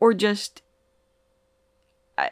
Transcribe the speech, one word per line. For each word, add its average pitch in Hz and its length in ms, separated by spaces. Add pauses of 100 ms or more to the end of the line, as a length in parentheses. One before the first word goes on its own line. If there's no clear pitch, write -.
or 226 140
just, 202 480 (1500)
I, - 160